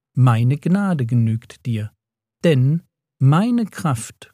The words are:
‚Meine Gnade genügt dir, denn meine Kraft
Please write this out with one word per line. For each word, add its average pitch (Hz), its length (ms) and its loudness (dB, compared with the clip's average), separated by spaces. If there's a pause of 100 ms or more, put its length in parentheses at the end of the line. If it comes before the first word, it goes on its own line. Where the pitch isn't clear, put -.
(160)
‚Meine 123 400 2
Gnade 180 480 -2
genügt 113 640 -4
dir, 107 260 -6 (500)
denn 151 400 2 (360)
meine 208 480 2
Kraft - 680 -8